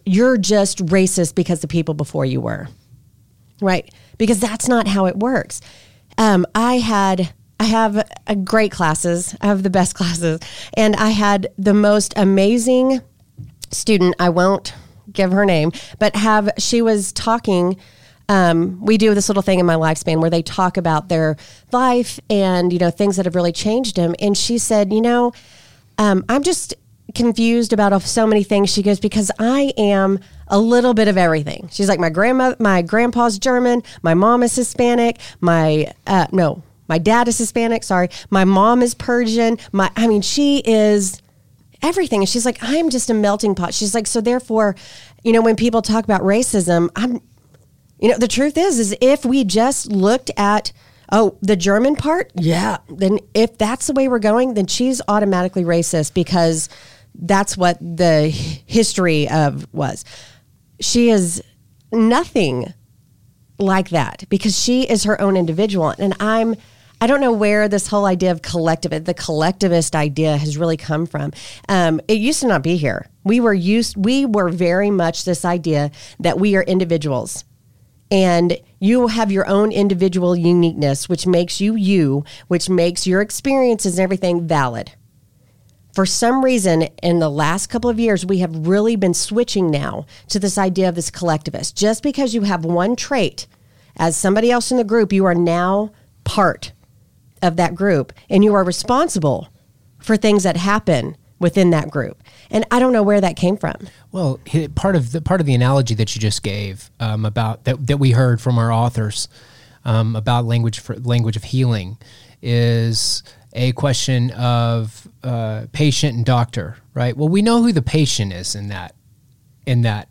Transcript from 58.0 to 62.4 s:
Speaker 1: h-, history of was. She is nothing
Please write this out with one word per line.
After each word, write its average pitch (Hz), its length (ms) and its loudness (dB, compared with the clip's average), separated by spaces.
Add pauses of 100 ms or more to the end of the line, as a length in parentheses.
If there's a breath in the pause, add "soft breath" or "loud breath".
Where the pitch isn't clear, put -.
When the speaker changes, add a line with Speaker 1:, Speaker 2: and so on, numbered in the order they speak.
Speaker 1:
h-, - 320 -8
history 180 640 0
of 143 420 -2
was. 139 320 -6 (760 loud breath)
She 240 280 2
is 185 340 0 (500)
nothing 220 840 0 (840)